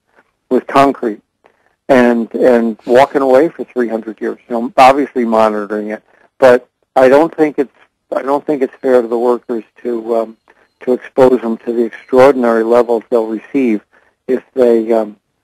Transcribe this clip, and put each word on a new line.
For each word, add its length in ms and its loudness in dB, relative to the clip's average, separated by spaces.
with 200 -4
concrete 520 -2
and, 460 2
and 520 0
walking 340 2
away 280 2
for 160 -12
three 240 -6
hundred 320 -10
years. 180 -8
You 120 -8
know, 160 -8
obviously 480 2
monitoring 640 -2
it, 120 -12
but 300 4
I 140 4
don't 260 2
think 240 -2
it's, 140 -6
I 80 -6
don't 240 -4
think 160 -4
it's 140 -4
fair 260 0
to 60 -10
the 100 -4
workers 460 -4
to, 340 -6
um, 200 -6
to 120 -4
expose 480 2
them 180 -6
to 140 -10
the 100 -2
extraordinary 800 0
levels 480 0
they'll 160 -2
receive 580 -4
if 160 -4
they, 380 2
um, 240 -4